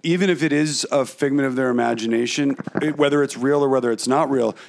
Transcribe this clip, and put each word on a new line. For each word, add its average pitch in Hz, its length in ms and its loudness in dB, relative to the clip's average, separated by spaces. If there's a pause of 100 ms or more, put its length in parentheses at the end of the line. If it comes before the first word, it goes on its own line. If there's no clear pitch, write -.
even 180 280 2
if 147 140 0
it 143 80 0
is 147 400 0
a 135 120 2
figment 139 440 0
of 127 80 -4
their 131 120 0
imagination, 117 880 0 (240)
it, 151 160 -2
whether 143 280 2
it's 135 120 -6
real 143 280 2
or 139 40 2
whether 127 220 2
it's 110 160 -2
not 135 240 0
real, 117 240 0 (140)